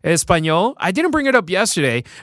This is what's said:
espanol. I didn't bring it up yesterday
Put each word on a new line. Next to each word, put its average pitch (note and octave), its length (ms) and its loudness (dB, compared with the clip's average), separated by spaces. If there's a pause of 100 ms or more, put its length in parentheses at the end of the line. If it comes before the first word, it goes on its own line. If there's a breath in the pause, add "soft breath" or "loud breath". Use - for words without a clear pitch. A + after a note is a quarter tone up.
espanol. E3 720 0
I F3+ 140 -2
didn't D#4 200 0
bring D4+ 140 0
it C4 100 2
up F3+ 140 2
yesterday D3 540 0 (200 loud breath)